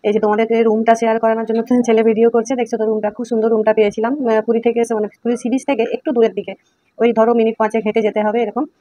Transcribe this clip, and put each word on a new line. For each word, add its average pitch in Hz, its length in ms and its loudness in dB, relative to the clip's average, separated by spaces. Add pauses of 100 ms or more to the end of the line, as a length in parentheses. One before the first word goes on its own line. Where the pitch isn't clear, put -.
এই 214 100 0
যে 214 60 2
তোমাদেরকে 220 440 0
রুমটা 226 320 2
শেয়ার 226 240 0
করানোর 226 260 0
জন্য 226 160 -2
তো 233 200 -2
ছেলে 226 220 2
ভিডিও 226 260 4
করছে, 233 260 -2
দেখছো 240 220 -4
তো 220 80 -2
রুমটা, 214 260 -2
খুব 233 140 -10
সুন্দর 226 240 0
রুমটা 220 240 2
পেয়েছিলাম, 220 400 0
আহ, 233 280 0
পুরী 226 200 0
থেকে 233 180 0
এসে, 233 160 -2
মানে 208 120 -2 (160)
পুরী 240 120 -2
সি 240 140 -6
বিচ 254 160 -2
থেকে 226 180 -2 (120)
একটু - 160 -8
দূরের 226 220 2
দিকে, 196 200 -8 (440)
ওই 233 160 2
ধরো 220 200 4
মিনিট 220 240 2
পাঁচেক 220 280 -2
হেঁটে 214 160 0
যেতে 214 240 -2
হবে 214 160 -2
এরকম। 233 220 -4 (180)